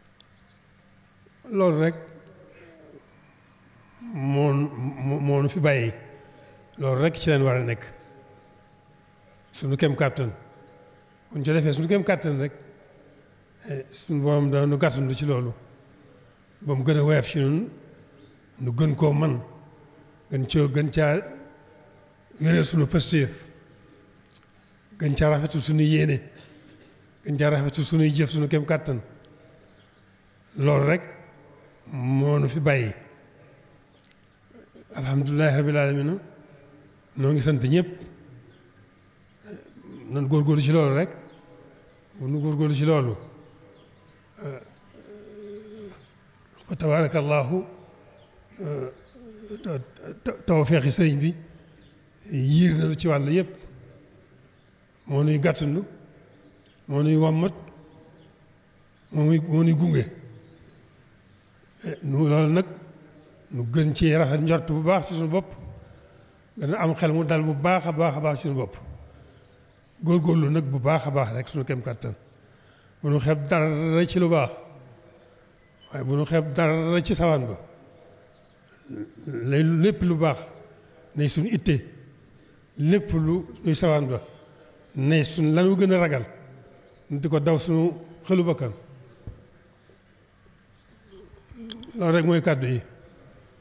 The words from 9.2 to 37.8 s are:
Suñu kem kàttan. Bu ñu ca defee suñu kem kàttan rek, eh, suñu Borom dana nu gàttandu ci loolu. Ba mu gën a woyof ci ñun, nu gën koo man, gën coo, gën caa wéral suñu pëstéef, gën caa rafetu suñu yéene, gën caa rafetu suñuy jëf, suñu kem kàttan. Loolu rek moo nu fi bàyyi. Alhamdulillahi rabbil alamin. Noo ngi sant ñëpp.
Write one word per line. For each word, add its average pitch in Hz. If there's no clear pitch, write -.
Suñu 139
kem 143
kàttan. 131
Bu -
ñu 139
ca 156
defee 156
suñu 156
kem 196
kàttan 156
rek, 139
eh, 135
suñu 147
Borom 143
dana 143
nu 143
gàttandu 135
ci 143
loolu. 123
Ba 143
mu 131
gën 151
a 147
woyof 151
ci 165
ñun, 147
nu 123
gën 147
koo 151
man, 147
gën 135
coo, 147
gën 147
caa 156
wéral 160
suñu 151
pëstéef, 147
gën 151
caa 151
rafetu 151
suñu 156
yéene, 151
gën 147
caa 147
rafetu 143
suñuy 156
jëf, 147
suñu 151
kem 151
kàttan. 143
Loolu 143
rek 170
moo 135
nu 139
fi 139
bàyyi. 135
Alhamdulillahi 139
rabbil 147
alamin. 143
Noo 135
ngi 147
sant 131
ñëpp. 165